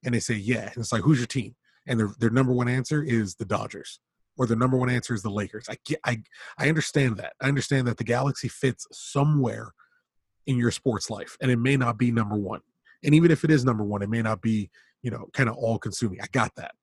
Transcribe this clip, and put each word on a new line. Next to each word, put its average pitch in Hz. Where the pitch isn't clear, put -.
And 123
they 110
say, -
"Yeah." 110
And 98
it's 113
like, 113
"Who's 147
your 120
team?" -
And 120
their, 104
their 117
number 127
one 123
answer 131
is 113
the -
Dodgers, -
or 127
their 113
number 127
one 123
answer 123
is 104
the 104
Lakers. 104
I 123
get, -
I, 113
I 147
understand 139
that. -
I 135
understand 135
that 120
the 120
Galaxy 123
fits -
somewhere 135
in 135
your 120
sports -
life, -
and 131
it 123
may 131
not 120
be 123
number 110
one. 101
And 147
even 165
if 156
it 156
is 135
number 110
one, 101
it 101
may 113
not 110
be, 107
you 123
know, -
kinda 120
all 113
consuming. 98
I 101
got 110
that. -